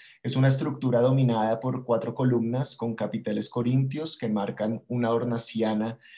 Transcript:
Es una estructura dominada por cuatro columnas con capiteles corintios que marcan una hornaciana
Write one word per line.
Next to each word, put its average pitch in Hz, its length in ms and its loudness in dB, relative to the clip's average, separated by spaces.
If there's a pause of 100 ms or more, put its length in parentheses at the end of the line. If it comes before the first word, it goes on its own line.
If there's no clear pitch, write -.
(240)
Es 131 120 -2
una 135 120 6
estructura 131 520 2
dominada 117 600 4
por 127 240 -4
cuatro 117 320 0
columnas 123 600 0
con 117 200 -4
capiteles 107 540 -4
corintios 135 680 -2
que 113 120 -4
marcan 104 580 -4
una 120 240 0
hornaciana 113 880 -2 (180)